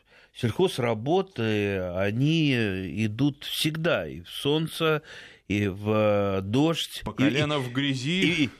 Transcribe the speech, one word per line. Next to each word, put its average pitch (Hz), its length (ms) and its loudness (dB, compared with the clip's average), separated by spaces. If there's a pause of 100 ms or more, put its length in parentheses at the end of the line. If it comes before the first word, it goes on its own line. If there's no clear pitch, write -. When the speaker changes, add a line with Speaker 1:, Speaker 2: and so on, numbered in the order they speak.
(340)
Speaker 1:
сельхозработы, 117 1400 0 (160)
они 135 580 2 (520)
идут 127 400 -2
всегда. 156 640 -2
И 73 140 -10
в - 80 -20
солнце, 156 720 0 (460)
и 104 200 2
в, 104 680 2
э, - 40 0
дождь. 139 640 -2
Speaker 2:
По - 60 -4
Speaker 1:
И, - 40 -12
Speaker 2:
колено 147 400 2
Speaker 1:
и, 151 40 0
Speaker 2:
в 123 140 -4
грязи. 143 720 0
Speaker 1:
и, 117 160 -2